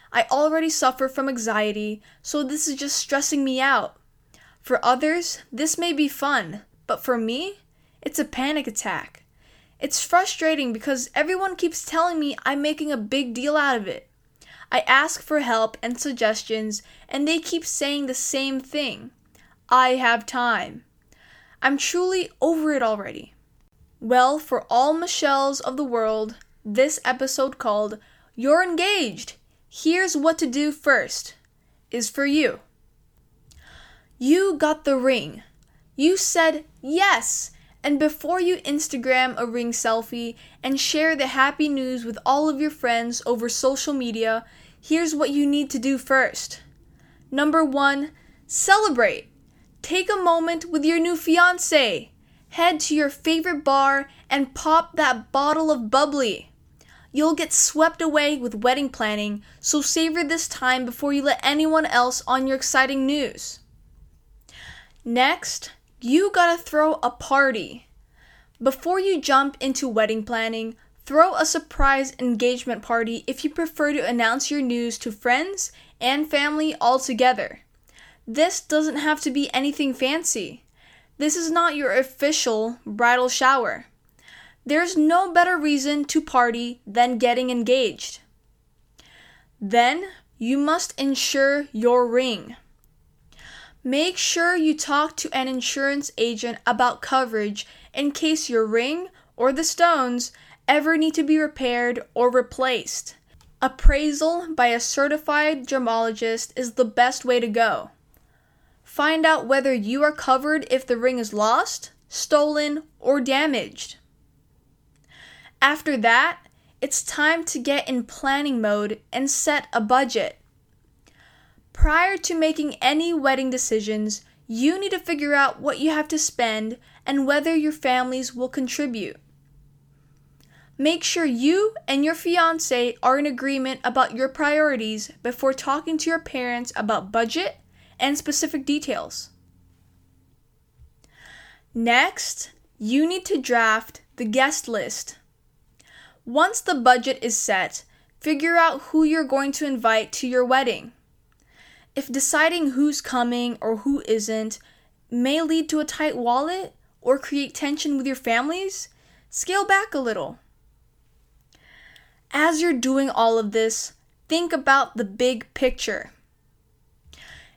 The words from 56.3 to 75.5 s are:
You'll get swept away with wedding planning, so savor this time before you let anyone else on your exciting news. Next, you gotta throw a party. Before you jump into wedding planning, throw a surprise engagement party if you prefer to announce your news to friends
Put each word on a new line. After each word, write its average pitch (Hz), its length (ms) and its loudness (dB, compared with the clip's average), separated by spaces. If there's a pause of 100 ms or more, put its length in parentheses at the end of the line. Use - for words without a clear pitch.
You'll 311 220 2
get 320 160 -4
swept 320 500 2
away 294 360 2
with 220 260 -8
wedding 269 240 2
planning, 208 560 -4 (160)
so - 220 0
savor 330 420 0
this 320 240 -2
time 254 380 -2
before 262 260 -4
you 285 100 0
let 269 220 0
anyone 311 420 2
else 247 400 0
on 262 220 0
your 269 80 0
exciting 269 500 0
news. - 540 -4 (1400)
Next, 254 680 0 (280)
you 320 320 2
gotta 349 260 4
throw 302 460 0
a 240 80 -2
party. 247 800 -2 (720)
Before 269 340 -2
you 381 220 0
jump 277 400 0
into 262 300 -4
wedding 220 340 0
planning, 226 540 -6 (280)
throw 320 300 4
a 311 100 2
surprise 269 720 0
engagement 247 640 -2
party 233 460 -2
if 269 160 -6
you 302 60 -2
prefer 311 420 -2
to 285 160 -2
announce 233 420 0
your 294 120 -2
news 240 380 -2
to 233 120 -8
friends 294 640 -2 (260)